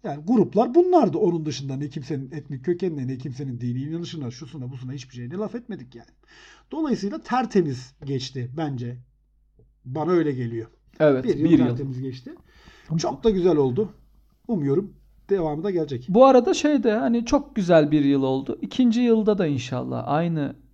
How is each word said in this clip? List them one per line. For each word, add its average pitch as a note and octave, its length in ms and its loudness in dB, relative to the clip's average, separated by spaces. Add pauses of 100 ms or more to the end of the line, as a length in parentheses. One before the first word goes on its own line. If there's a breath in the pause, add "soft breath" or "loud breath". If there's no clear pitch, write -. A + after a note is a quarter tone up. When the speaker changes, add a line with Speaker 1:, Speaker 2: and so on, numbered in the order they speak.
Speaker 1:
yani D3+ 240 -10
gruplar A3+ 480 2
bunlardı. E4+ 420 4
Onun D#3+ 280 0
dışında C#3 300 -6
ne C#3+ 140 -8
kimsenin C3+ 420 -8
etnik C#3+ 340 -12
kökenine, E3+ 420 -4
ne C3 100 -6
kimsenin B2+ 440 -10
dini B2 200 -4
inanışına, D#3+ 500 -8
şusuna, C3+ 400 -14
busuna B2+ 200 -12
hiçbir C3 240 -14
şeyine B2 200 -12
laf G3+ 200 -8
etmedik E3+ 400 -14
yani. - 140 -20 (640 soft breath)
Dolayısıyla A#3 500 -4
tertemiz F3 720 -2 (120)
geçti C3 520 -8
bence. B2+ 400 -8 (880)
Bana D3+ 260 -4
öyle D#3 200 2
geliyor. A#2 360 -8 (320)
Speaker 2:
Evet, C#3 240 4
Speaker 1:
Bir D#3 140 0
yıl C#3+ 80 0
Speaker 2:
bir D#3+ 140 6
yıl. B2 80 4
Speaker 1:
tertemiz C3 340 -6
geçti. C3+ 340 -10 (600 soft breath)
Çok - 260 -4
da A3+ 60 6
güzel F3+ 280 4
oldu. C#3 320 2 (580)
Umuyorum F3 460 -2 (360)
devamı D#3+ 340 -2
da G3+ 80 -2
gelecek. D3 380 -4
Speaker 2:
Bu A#3 160 8
arada C4+ 280 6
şey D4 300 0
de A3+ 100 2
hani A#3 320 0
çok C#4+ 300 -2
güzel E3 360 6
bir D3 140 4
yıl C#3 180 4
oldu. C3+ 380 -2
İkinci A#3+ 400 2
yılda A3 360 4
da F3 100 2
inşallah B2+ 600 -4
aynı D#3 480 -2 (180)